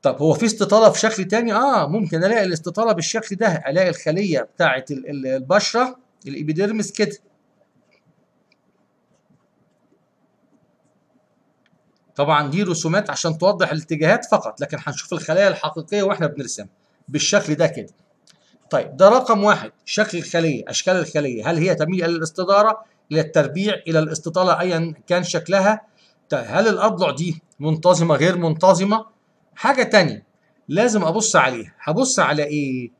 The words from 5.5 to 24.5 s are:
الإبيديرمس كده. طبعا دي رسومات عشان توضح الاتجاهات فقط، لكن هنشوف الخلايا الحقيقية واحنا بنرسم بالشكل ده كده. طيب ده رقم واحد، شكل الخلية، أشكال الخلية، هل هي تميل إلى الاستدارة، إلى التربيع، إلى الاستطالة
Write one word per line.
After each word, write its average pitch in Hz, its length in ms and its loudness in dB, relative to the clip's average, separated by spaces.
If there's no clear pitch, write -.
الإبيديرمس 156 680 -4
كده. - 240 -4
طبعا 147 340 0
دي 185 120 0
رسومات 175 480 -2
عشان 160 280 -4
توضح 185 320 2
الاتجاهات 156 540 0
فقط، - 360 -2
لكن 143 200 -8
هنشوف - 320 -10
الخلايا 175 360 0
الحقيقية 160 540 -4
واحنا 190 240 -2
بنرسم 120 400 -8
بالشكل 151 460 0
ده 156 120 2
كده. - 260 -6
طيب 131 260 -4
ده 190 120 10
رقم 226 360 4
واحد، 208 280 2
شكل 208 340 -4
الخلية، 160 500 -2
أشكال - 280 0
الخلية، 143 540 -4
هل 170 60 0
هي 156 180 2
تميل 165 300 -2
إلى 170 120 0
الاستدارة، 196 680 2
إلى 156 80 2
التربيع، 156 540 0
إلى 160 240 -2
الاستطالة 160 640 0